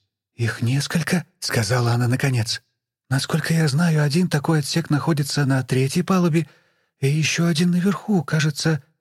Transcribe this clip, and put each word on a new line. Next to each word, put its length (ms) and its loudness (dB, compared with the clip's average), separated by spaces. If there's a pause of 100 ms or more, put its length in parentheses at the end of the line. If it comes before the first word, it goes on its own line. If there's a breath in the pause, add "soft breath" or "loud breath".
(340)
"Их 280 -4
несколько", — 640 0 (140)
сказала 520 0
она 160 0
наконец. 540 -2 (480)
"Насколько 440 -2
я 140 2
знаю, 340 2
один 260 2
такой 320 0
отсек 280 -4
находится 560 0
на 180 2
третьей 400 0
палубе, 440 2 (540 soft breath)
и 80 2
еще 380 0
один 240 2
наверху, 540 0
кажется, 580 0 (180)